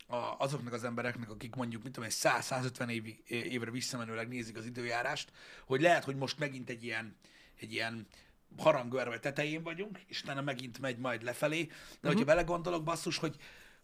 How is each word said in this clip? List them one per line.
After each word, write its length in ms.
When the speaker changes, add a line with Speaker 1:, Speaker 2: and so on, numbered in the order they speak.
Speaker 1:
a, 220
azoknak 360
az 100
embereknek, 460
akik 260
mondjuk, 280
mit 80
tudom 180
én, 60
száz-százötven 760
évi-, 380
évre 440
visszamenőleg 560
nézik 300
az 80
időjárást, 640
hogy 160
lehet, 220
hogy 120
most 240
megint 300
egy 140
ilyen, 320
egy 140
ilyen 340
harangörve 600
tetején 440
vagyunk, 440
és 140
utána 200
megint 380
megy 180
majd 260
lefelé. 400
De 80
Speaker 2:
Mhm. 80
Speaker 1:
hogyha 180
belegondolok, 580
basszus, 340
hogy, 180